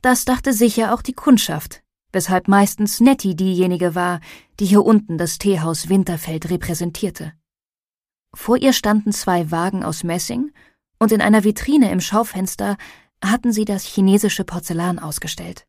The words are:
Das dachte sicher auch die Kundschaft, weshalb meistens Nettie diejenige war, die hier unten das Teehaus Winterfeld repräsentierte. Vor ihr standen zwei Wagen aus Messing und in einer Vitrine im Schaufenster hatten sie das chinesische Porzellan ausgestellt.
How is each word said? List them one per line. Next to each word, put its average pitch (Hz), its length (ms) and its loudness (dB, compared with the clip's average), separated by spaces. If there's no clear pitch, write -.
Das 254 220 2
dachte 262 280 0
sicher 220 420 2
auch - 80 -6
die 262 100 -8
Kundschaft, - 680 0
weshalb 185 360 0
meistens 202 520 2
Nettie 233 340 4
diejenige 180 600 0
war, 175 260 -4
die 202 60 0
hier 202 180 6
unten 208 340 2
das 170 200 -4
Teehaus 160 500 -2
Winterfeld 170 640 -2
repräsentierte. 170 800 -6
Vor 240 220 0
ihr 254 160 4
standen 208 400 0
zwei 175 380 -2
Wagen 180 340 -4
aus - 180 -6
Messing 240 500 -6
und 220 140 4
in 214 80 4
einer 208 240 6
Vitrine 233 460 2
im 180 100 -2
Schaufenster 202 760 -4
hatten 233 280 0
sie 214 120 0
das 196 200 -4
chinesische 196 600 2
Porzellan 175 540 -6
ausgestellt. 165 720 -12